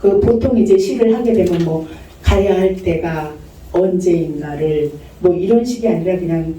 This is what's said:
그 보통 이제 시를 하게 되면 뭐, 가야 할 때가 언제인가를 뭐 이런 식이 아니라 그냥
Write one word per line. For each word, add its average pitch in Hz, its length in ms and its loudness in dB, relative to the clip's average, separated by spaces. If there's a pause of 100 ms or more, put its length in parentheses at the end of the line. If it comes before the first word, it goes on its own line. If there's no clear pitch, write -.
그 196 200 2
보통 247 380 2
이제 196 180 4
시를 226 400 2
하게 233 160 0
되면 175 320 2
뭐, 160 220 -4 (360)
가야 196 360 2
할 190 180 0
때가 160 580 -4 (380)
언제인가를 156 1160 0 (300)
뭐 180 140 4
이런 208 300 2
식이 - 240 -4
아니라 175 300 0
그냥 165 400 -4